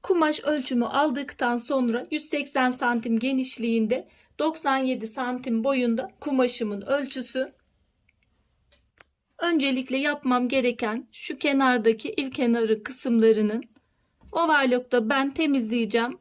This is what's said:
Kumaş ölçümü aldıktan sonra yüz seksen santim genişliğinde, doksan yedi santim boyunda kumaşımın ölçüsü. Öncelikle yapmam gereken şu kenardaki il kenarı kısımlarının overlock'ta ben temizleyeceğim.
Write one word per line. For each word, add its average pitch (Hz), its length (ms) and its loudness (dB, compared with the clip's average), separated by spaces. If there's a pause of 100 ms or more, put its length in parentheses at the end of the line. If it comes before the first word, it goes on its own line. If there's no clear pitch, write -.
Kumaş 311 420 2
ölçümü 262 400 0
aldıktan 269 720 -2
sonra 247 540 -2
yüz 302 180 -6
seksen 277 420 0
santim 240 480 -2
genişliğinde, 240 880 -2 (300)
doksan 294 380 0
yedi 254 300 -2
santim 247 580 -4
boyunda 247 460 0 (100)
kumaşımın 247 600 0
ölçüsü. 262 720 -4 (1900)
Öncelikle 269 600 0
yapmam 269 500 0
gereken 240 640 0
şu - 260 -10
kenardaki 254 720 2
il 269 200 -4
kenarı 233 520 2
kısımlarının 220 800 2 (720)
overlock'ta 254 760 2
ben 277 200 2
temizleyeceğim. 240 920 0